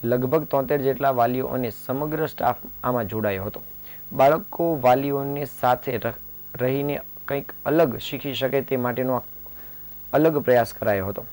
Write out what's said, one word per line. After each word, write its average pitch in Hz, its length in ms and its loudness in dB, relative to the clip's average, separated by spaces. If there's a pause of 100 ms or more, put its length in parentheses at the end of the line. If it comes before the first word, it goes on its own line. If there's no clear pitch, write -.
લગભગ 127 400 2
તોતેર 143 360 2
જેટલા 135 300 2
વાલીઓ 127 360 2
અને 127 240 -2
સમગ્ર 151 560 -4
સ્ટાફ - 280 0 (300)
આમાં 123 200 0
જોડાયો 101 400 -2
હતો. - 180 -8 (500)
બાળકો 156 680 4
વાલીઓને 139 640 2
સાથે 127 520 0
રહ-, 117 160 -2 (420)
રહીને 139 460 0 (240)
કંઈક 139 280 -4 (140)
અલગ 139 320 4
શીખી 135 360 -6
શકે 131 260 0
તે 135 160 -2
માટેનો 123 400 0
આ 117 60 -4 (880)
અલગ 156 260 6
પ્રયાસ 120 360 4
કરાયો 101 320 0
હતો. 101 260 -6